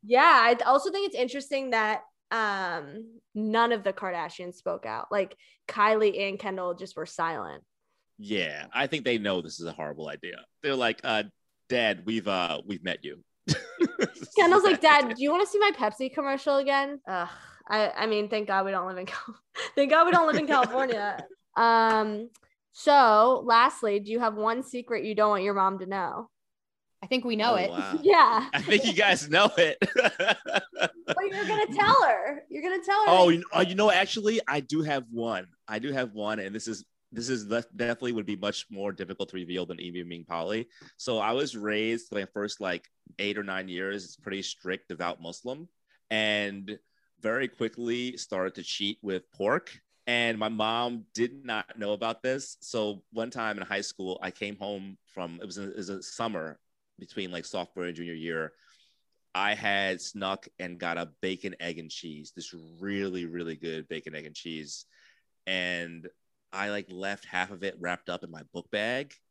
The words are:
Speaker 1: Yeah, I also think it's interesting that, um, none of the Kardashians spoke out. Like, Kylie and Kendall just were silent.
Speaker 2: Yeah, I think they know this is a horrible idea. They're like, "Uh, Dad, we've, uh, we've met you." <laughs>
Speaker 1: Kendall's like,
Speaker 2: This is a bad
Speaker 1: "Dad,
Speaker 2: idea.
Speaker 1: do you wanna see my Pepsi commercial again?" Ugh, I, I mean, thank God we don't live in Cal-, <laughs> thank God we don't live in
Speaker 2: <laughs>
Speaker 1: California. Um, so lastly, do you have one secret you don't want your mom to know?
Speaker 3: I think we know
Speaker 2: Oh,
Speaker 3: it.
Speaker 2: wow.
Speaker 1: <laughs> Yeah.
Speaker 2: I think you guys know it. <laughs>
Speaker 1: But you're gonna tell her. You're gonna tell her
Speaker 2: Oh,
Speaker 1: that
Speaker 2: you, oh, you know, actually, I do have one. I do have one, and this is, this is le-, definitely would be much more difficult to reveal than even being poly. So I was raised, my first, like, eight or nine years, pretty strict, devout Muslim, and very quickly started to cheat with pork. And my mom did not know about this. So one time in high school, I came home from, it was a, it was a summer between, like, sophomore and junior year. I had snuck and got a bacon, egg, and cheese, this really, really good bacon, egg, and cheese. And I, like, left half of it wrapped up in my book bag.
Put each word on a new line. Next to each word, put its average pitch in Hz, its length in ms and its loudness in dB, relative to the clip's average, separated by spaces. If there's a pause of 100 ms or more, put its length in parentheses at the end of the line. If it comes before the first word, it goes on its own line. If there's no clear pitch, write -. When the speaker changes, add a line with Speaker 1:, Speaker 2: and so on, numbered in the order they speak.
Speaker 1:
Yeah, 233 220 6
I 240 300 8 (100)
also 277 260 4
think 392 160 -2
it's - 80 -6
interesting 269 540 -4
that, 214 320 0 (280)
um, 202 880 -4 (140)
none 220 380 2
of 208 140 -2
the 190 80 0
Kardashians 175 640 -8
spoke - 300 -6
out. 110 240 -8
Like, 196 280 -2 (320)
Kylie 214 580 4
and 196 100 -6
Kendall 185 360 -4
just 185 240 -12
were 156 80 -6
silent. 107 580 -6 (540)
Speaker 2:
Yeah, 87 560 -4
I 135 140 0
think 147 180 -4
they 123 120 2
know 101 240 0
this 82 200 -12
is 82 40 -8
a 82 60 -6
horrible 76 380 -10
idea. 71 340 -14 (180)
They're 139 140 0
like, 117 300 2
"Uh, 107 180 0 (460)
Dad, 107 360 2
we've, 107 220 -2
uh, 87 380 0
we've 90 180 -8
met 87 220 -6
you." 73 180 -12 (240)
<laughs> - 0 -
Speaker 1:
Kendall's - 500 -2
like, - 120 0 (280)
Speaker 2:
This 359 120 8 (140)
is - 20 -
a 392 60 8
bad 311 100 2
Speaker 1:
"Dad, 294 240 8
Speaker 2:
idea. 226 100 -4
Speaker 1:
do 247 80 -4
you 285 80 2
wanna 359 140 2
see 403 140 -2
my 403 120 4
Pepsi 262 420 -2
commercial 277 440 0
again?" 277 500 0
Ugh, 175 220 -4 (400)
I, 214 220 2
I - 160 -4
mean, 208 200 0
thank 214 200 -2
God 190 180 2
we 196 60 -2
don't 185 160 -2
live 185 100 -8
in 185 80 -8
Cal-, - 340 -12 (160)
<laughs> - 200 -8
thank 277 160 4
God 330 140 8
we 349 60 4
don't 339 160 6
live 302 80 2
in 302 120 0
Speaker 2:
<laughs> 294 60 2
Speaker 1:
California. 233 720 0 (300)
Um, 226 720 4 (440)
so 247 720 8
lastly, 226 560 4
do 202 100 -8
you 226 80 0
have 226 160 0
one 220 280 0
secret 240 420 -6
you 214 100 -4
don't 214 140 6
want 196 140 2
your 202 100 0
mom 190 260 2
to 185 60 -8
know? 196 440 -6 (760)
Speaker 3:
I 190 40 -14
think 254 160 -2
we 240 120 -2
know 214 180 4
Speaker 2:
Oh, 208 40 4
Speaker 3:
it. 185 120 0
Speaker 2:
wow. - 300 -4
Speaker 1:
<laughs> - 20 -10
Yeah. 294 500 8
Speaker 2:
I - 120 0
think 269 220 4
you 220 80 0
guys 175 360 2
know 190 280 6
it. 160 200 4 (180)
<laughs> 220 420 2 (680)
Speaker 1:
But 392 240 0
you're 392 160 -4
gonna 427 200 0
tell 427 360 6
her. 285 460 0
You're 302 140 -8
gonna 370 200 -2
tell 403 220 2
her 392 60 4
Speaker 2:
Oh, 180 180 10
Speaker 1:
that 170 80 6
Speaker 2:
you, 175 60 -4 (100)
oh, 170 80 4
you 185 140 0
know, 208 160 4
actually, 202 560 2
I 143 120 0
do 147 220 -4
have 143 300 -2
one. 113 360 -4 (200)
I 107 120 -6
do 135 120 -6
have 127 220 -2
one, 107 260 -4
and 98 140 -8
this 110 140 -8
is, 101 160 -8 (280)
this 117 180 -8
is 113 160 -4
le-, 113 180 -2 (120)
definitely 117 380 -2
would 107 120 -4
be 101 100 -6
much 101 360 -6
more 101 200 -6
difficult 95 380 -10
to - 60 -14
reveal 90 320 -6
than 85 120 -12
even 87 300 -10
being 85 160 -14
poly. 92 420 -6 (300)
So 113 220 -4
I 107 140 0
was 131 220 -4
raised, 107 560 -4
my 101 220 -4
first, 104 260 -6
like, 90 260 -4 (340)
eight 101 180 -4
or 104 60 -6
nine 95 260 -6
years, 95 520 -8
pretty 98 200 -8
strict, - 480 -8
devout 87 320 -6
Muslim, 127 480 -12 (400)
and 104 680 -2 (440)
very 120 260 -2
quickly 120 720 -6
started 95 380 -6
to 92 80 -12
cheat 101 400 -6
with 95 280 -6
pork. - 460 -4 (300)
And 117 320 0
my 107 100 -2
mom 113 640 -4
did 131 320 -4
not 110 320 -8
know 104 160 -4
about 113 300 -4
this. 131 380 -6
So 104 420 -4 (100)
one 113 160 -4
time 110 280 -6
in 98 80 -8
high 101 160 -4
school, 92 420 -8
I 92 80 -6
came 104 260 -10
home 98 400 -10 (160)
from, 87 260 -10
it 95 60 -14
was 95 140 -14
a, 98 100 -10
it - 80 -14
was 95 120 -10
a 95 140 -10
summer 85 560 -8 (400)
between, 95 320 -10
like, 85 140 -10
sophomore 90 400 -8
and 87 100 -8
junior 85 180 -10
year. 80 400 -6 (840)
I 101 160 0
had 98 460 -2
snuck 95 480 -8 (120)
and 87 200 -12
got 85 180 -4
a 85 120 -6 (120)
bacon, 92 380 -8
egg, 85 180 -8
and 82 140 -14
cheese, 76 420 -14
this 87 220 -16 (240)
really, 98 460 -6
really 82 320 -8
good 80 320 -8
bacon, 80 260 -12
egg, 76 100 -12
and 76 80 -18
cheese. 78 520 -12 (600)
And 87 600 -6 (460)
I, 98 160 -6
like, 101 200 -8
left 95 360 -10
half 92 260 -6
of 90 140 -14
it 95 160 -6
wrapped 87 280 -6
up 87 140 -8
in 82 80 -18
my 80 120 -18 (100)
book - 180 -12
bag. 120 420 -6 (180)